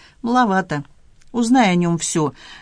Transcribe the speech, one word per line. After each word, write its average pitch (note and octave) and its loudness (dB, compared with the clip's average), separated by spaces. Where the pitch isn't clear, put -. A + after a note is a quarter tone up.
«Маловато. F#3+ -2
Узнай A3+ 2
о F3 2
нем E3+ 0
все. D3+ -4